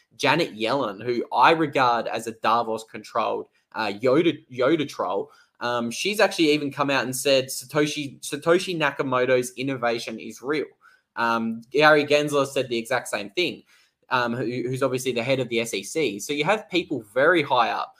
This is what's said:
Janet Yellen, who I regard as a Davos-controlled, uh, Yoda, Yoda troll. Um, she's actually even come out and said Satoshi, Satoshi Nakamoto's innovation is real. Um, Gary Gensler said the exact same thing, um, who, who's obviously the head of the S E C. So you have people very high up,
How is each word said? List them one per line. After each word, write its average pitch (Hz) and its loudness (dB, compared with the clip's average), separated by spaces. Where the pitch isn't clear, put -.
Janet 139 0
Yellen, 110 -2
who 120 -2
I 127 6
regard 131 2
as 113 -6
a 113 -6
Davos-controlled, 110 -2
uh, 104 -2
Yoda, 139 4
Yoda 135 2
troll. 101 -4
Um, 120 -2
she's 202 -2
actually 175 4
even 147 0
come 139 -2
out 131 0
and 127 -4
said 131 2
Satoshi, 151 -4
Satoshi 170 0
Nakamoto's 127 0
innovation 120 -4
is 110 -14
real. 139 -4
Um, 117 0
Gary 151 6
Gensler 147 2
said 127 -4
the 117 0
exact 120 -4
same 101 -4
thing, 135 -4
um, 123 0
who, 123 -4
who's 127 -4
obviously 127 0
the 113 -2
head 131 0
of 117 -6
the 113 0
S 117 -4
E 98 -4
C. 107 -4
So 147 -8
you 147 -2
have 208 -2
people 170 -4
very 156 4
high 123 0
up, - -6